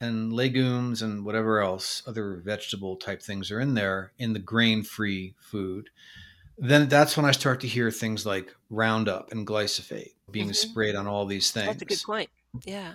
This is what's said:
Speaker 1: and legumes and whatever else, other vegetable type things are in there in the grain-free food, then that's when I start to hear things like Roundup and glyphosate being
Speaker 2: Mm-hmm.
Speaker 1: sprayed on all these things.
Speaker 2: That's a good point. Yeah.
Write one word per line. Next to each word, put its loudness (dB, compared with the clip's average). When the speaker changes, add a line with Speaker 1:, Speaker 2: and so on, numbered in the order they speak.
Speaker 1:
and -2
legumes 2
and -4
whatever 2
else, -2
other -4
vegetable -6
type -8
things -8
are -4
in 0
there 0
in -2
the -4
grain-free 0
food, -8
then 6
that's 8
when 4
I 6
start 2
to -4
hear 0
things -4
like -4
Roundup 0
and -6
glyphosate -4
being -4
Speaker 2:
Mm-hmm. -2
Speaker 1:
sprayed 0
on -4
all -2
these 0
things. -4
Speaker 2:
That's -12
a -14
good -4
point. -4
Yeah. -12